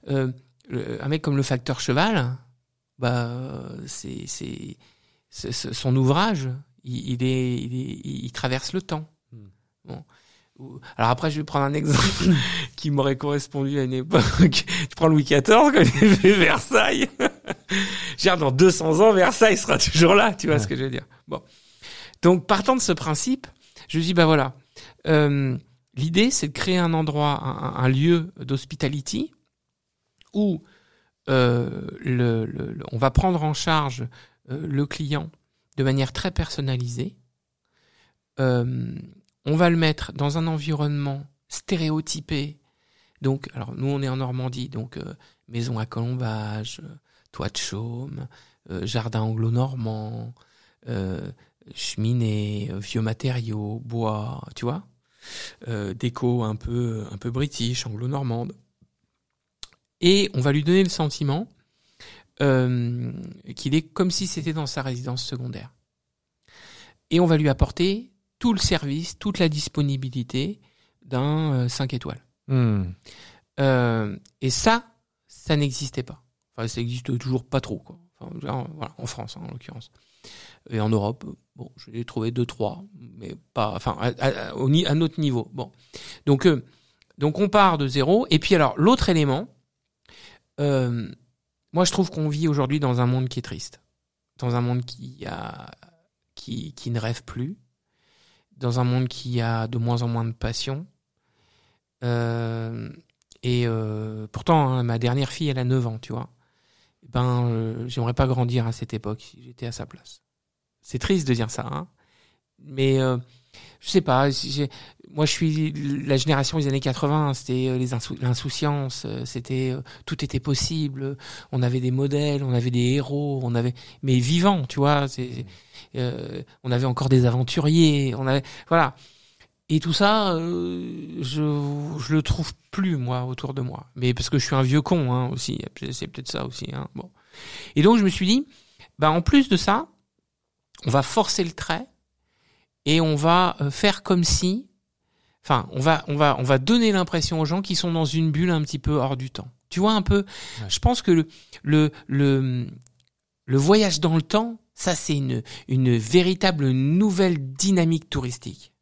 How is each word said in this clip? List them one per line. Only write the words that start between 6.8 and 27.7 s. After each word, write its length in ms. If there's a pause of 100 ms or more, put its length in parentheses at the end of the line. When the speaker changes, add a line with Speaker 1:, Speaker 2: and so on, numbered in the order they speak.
Speaker 1:
il, 280
il 120
est, 380
il 140
est, 280
il, 220
il 60
traverse 420
le 80
temps. 260 (240)
Speaker 2:
Hmm. 180 (360)
Speaker 1:
Bon. 180 (540)
Ou, 220 (180)
alors 140
après, 200
je 80
vais 40
prendre 220
un 80
exemple 520 (200)
<laughs> 300
qui 160
m'aurait 260
correspondu 600
à 40
une 100
époque. 380
<laughs> 340 (240)
Tu 60
prends 120
Louis 180
quatorze, 480
quand 80
il 340
fait 180
Versailles. 800
<laughs> 60 (500)
Je 60
veux 420
dire, 200
dans 140
deux 180
cents 300
ans, 140
Versailles 440
sera 220
toujours 340
là, 220
tu 100
vois 120
Speaker 2:
Ouais. 40
Speaker 1:
ce 60
que 80
je 80
veux 80
dire. 160 (200)
Bon. 140 (840)
Donc, 240
partant 280
de 60
ce 120
principe, 520 (440)
je 100
me 40
dis, 100
bah 120
voilà, 300 (520)
euh, 500 (360)
l'idée, 380
c'est 160
de 60
créer 240
un 160
endroit, 500
un, 140
un, 260